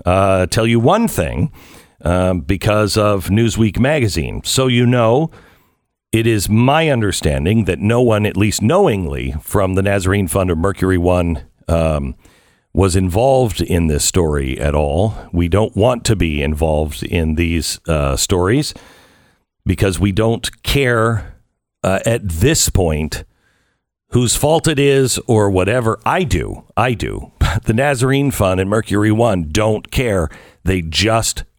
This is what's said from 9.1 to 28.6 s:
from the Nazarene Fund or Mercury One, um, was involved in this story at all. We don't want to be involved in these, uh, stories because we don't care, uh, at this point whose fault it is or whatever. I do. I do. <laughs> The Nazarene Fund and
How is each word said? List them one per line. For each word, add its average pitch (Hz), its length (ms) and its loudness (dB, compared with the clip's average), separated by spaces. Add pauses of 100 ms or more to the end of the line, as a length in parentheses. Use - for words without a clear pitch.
from 95 360 -2
the 95 60 0
Nazarene 98 440 0
Fund 90 240 0
or 82 60 0
Mercury 92 420 0
One, 87 460 0 (240)
um, 80 480 -2 (600)
was 92 200 2
involved 110 640 0
in 85 260 0
this 73 180 0
story 73 540 0
at 71 160 -2
all. 76 400 0 (160)
We 85 160 0
don't 98 300 0
want 117 300 0
to 110 100 2
be 78 260 -2
involved 76 640 -2
in 80 320 -2
these, 82 500 -2
uh, 71 300 0
stories 98 580 0 (880)
because 95 360 0
we 101 100 2
don't 110 540 -2
care, 117 720 0 (480)
uh, 95 200 0
at 113 240 -2
this 117 420 2
point 78 520 -2 (840)
whose 120 260 0
fault 156 320 0
it 151 140 0
is 139 480 2
or 107 220 2
whatever. 107 540 0
I 170 200 0
do. 73 400 -4 (120)
I 123 180 0
do. 52 360 -8 (100)
<laughs> - 220 0
The 113 120 0
Nazarene 135 580 0
Fund 92 260 0
and 95 100 0